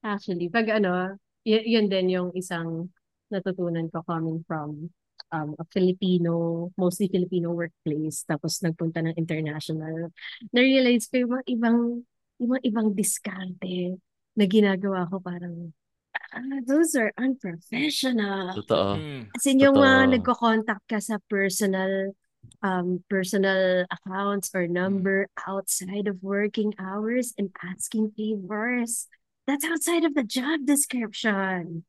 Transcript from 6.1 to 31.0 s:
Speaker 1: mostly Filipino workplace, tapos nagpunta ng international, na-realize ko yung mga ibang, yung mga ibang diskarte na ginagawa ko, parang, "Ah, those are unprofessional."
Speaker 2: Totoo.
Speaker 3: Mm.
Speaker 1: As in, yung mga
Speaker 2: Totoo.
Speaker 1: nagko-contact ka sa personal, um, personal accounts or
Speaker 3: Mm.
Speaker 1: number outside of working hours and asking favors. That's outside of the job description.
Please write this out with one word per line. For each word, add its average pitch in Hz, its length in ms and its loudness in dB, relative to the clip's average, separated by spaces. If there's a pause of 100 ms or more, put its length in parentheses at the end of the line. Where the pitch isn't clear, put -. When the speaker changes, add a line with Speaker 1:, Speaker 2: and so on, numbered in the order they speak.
Speaker 1:
mostly 180 320 0
Filipino 180 460 0
workplace, 156 720 -4
tapos 160 360 -4
nagpunta 165 400 -2
ng 160 140 -2
international, 160 960 -4 (400)
na-realize 247 560 4
ko - 120 -14
yung 247 140 0
mga 254 160 -4
ibang, 233 300 2 (600)
yung 240 120 0
mga 254 140 0
ibang 214 260 2
diskarte 185 1080 -4 (360)
na 214 120 6
ginagawa 190 600 4
ko, 185 120 -6
parang, 175 560 -10 (560)
"Ah, 269 320 -6
those 294 320 2
are 226 220 2
unprofessional." 220 1400 -2
Speaker 2:
Totoo. 98 420 0
Speaker 3:
Mm. 147 340 -8
Speaker 1:
As - 140 -8
in, 269 140 4
yung 277 160 8
mga 269 240 8
Speaker 2:
Totoo. 262 160 6
Speaker 1:
nagko-contact 226 720 0
ka 220 120 -2
sa 208 280 -4
personal, 196 880 0 (460)
um, 180 460 0
personal 190 840 2
accounts 196 640 -4
or 180 120 0
Speaker 3:
Mm. 170 80 -2
Speaker 1:
number 190 460 0 (220)
outside 196 680 -6
of 196 140 -4
working 208 560 -2
hours 214 600 -4
and 196 140 -4 (100)
asking 214 540 -4
favors. 214 960 -4 (340)
That's 285 200 -2
outside 330 400 0
of 311 80 2
the 285 100 0
job 262 420 -2
description. 196 1200 0